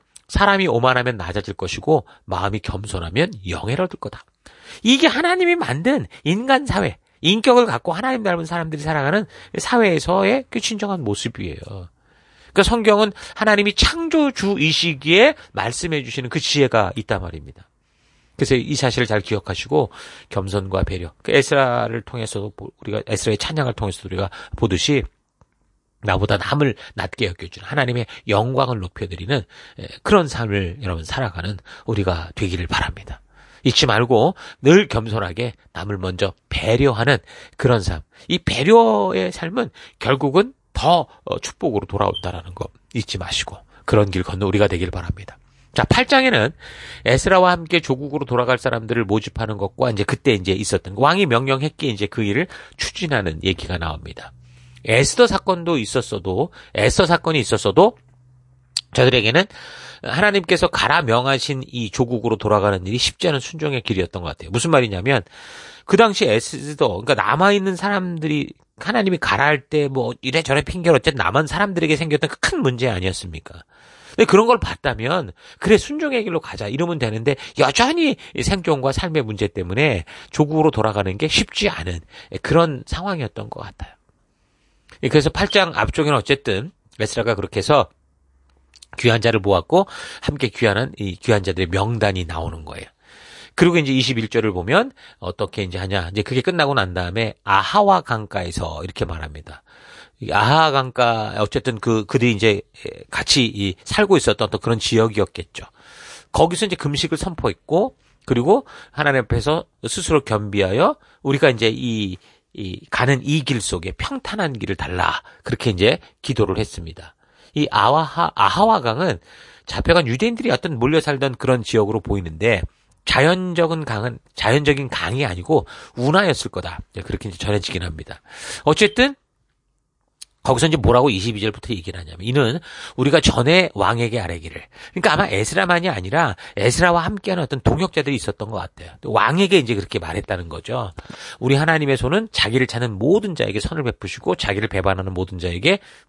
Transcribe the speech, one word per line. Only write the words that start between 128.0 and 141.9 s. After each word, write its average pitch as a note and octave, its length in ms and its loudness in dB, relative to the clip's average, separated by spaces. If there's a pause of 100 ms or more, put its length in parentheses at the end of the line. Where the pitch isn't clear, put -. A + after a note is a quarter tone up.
어쨌든 G#3+ 500 4 (1300)
거기서 C3 220 2
이제 D3+ 80 2
뭐라고 B2 340 4
이십이 G#2 300 -2
절부터 G#2+ 340 -4
얘기를 F2+ 240 -10
하냐면, D#2+ 220 -16
"이는 B2 400 0 (340)
우리가 C#3+ 260 4
전에 E3 540 4
왕에게 A2+ 460 0
아뢰기를." E2+ 420 -10 (300)
그러니까 D3+ 200 2
아마 F#3 140 2
에스라만이 F#3 600 0
아니라 A2+ 480 0 (200)
에스라와 D#3+ 440 4
함께하는 F#3 420 -4
어떤 C3+ 200 -4
동역자들이 D3+ 520 0
있었던 G#2 340 -6
것 A2 80 -8
같아요. E2+ 360 -12 (100)
왕에게 E3+ 560 4
이제 A#2+ 160 2
그렇게 G2 240 -4
말했다는 F2 500 -6
거죠. A2+ 440 -8 (480)
"우리 C3+ 160 4
하나님의 D3+ 400 2